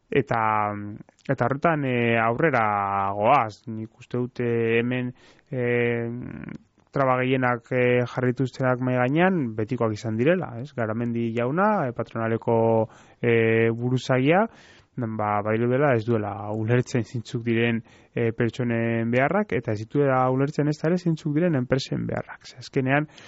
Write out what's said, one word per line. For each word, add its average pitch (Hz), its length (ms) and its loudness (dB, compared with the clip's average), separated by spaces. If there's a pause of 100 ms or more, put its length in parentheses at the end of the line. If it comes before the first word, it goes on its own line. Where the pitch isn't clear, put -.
eta, 110 640 0 (540)
eta 127 200 0
horretan, 143 380 0
eh, 117 340 2
aurrera 107 920 0
goaz. 110 540 2
Nik 110 300 -10
uste - 220 -8
dut, 123 200 -6
eh, 117 400 2
hemen, 123 340 -2 (360)
eh, 120 560 0 (880)
traba 131 280 2
gehienak, 127 520 0
eh, 123 340 4
jarri 127 260 -2
dituztenak 127 480 -2
mahai 127 200 0
gainean, 143 560 2
betikoak 113 380 -2
izan 107 220 -4
direla, 120 460 0
ez? 143 140 -12
Garamendi 117 600 -2
jauna, 160 520 0
eh, 117 40 -4
patronaleko, 113 960 0 (340)
eh, 113 500 4
buruzagia, 127 720 2 (500)
ba, 107 460 -2
bai 107 160 0
dela 127 380 2
ez 110 100 -2
duela 104 480 -2
ulertzen 117 500 0
zeintzuk 117 400 -8
diren, 117 380 0 (320)
eh, 117 180 0
pertsonen 117 800 -2
beharrak, 156 420 0
eta 120 200 -2
ez 104 60 -4
dituela 127 500 0
ulertzen 143 400 0
ezta 151 180 -4
ere 180 100 0
zeintzuk 160 360 -2
diren 165 220 0
enpresen 127 500 -2
beharrak. - 400 -8
Ze - 140 -20
azkenean, 139 480 0 (200)